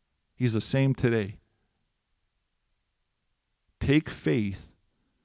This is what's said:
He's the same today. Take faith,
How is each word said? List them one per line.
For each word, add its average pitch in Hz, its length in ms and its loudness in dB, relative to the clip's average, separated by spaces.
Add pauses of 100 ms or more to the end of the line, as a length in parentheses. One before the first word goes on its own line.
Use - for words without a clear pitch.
(360)
He's 123 180 0
the 107 80 0
same 135 320 2
today. 113 460 0 (2500)
Take 151 300 2
faith, 107 600 -4 (560)